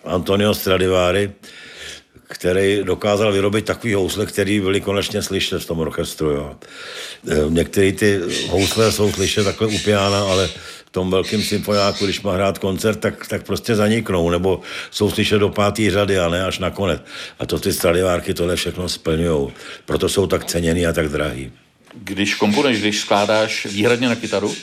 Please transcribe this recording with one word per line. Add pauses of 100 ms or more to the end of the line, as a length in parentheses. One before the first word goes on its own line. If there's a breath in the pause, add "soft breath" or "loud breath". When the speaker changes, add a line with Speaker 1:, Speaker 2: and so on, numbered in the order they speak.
Speaker 1:
Antonio
Stradivari, (960 loud breath)
který
dokázal
vyrobit
takový
housle,
který
byli
konečně
slyšet
v
tom
orchestru,
jo. (720 loud breath)
Eh, (120)
některé
ty (280)
housle
jsou
slyšet
takhle
u
piana,
ale (400 loud breath)
v
tom
velkým
symfoniáku,
když
má
hrát
koncert,
tak,
tak
prostě
zaniknou,
nebo (300 loud breath)
jsou
slyšet
do
páté
řady
a
ne
až
na
konec. (380 loud breath)
A
to
ty
Stradivárky
tohle
všechno
splňujou. (320 loud breath)
Proto
jsou
tak
ceněný
a
tak
drahý. (420)
Speaker 2:
Když
komponuješ,
když
skládáš
výhradně
na
kytaru?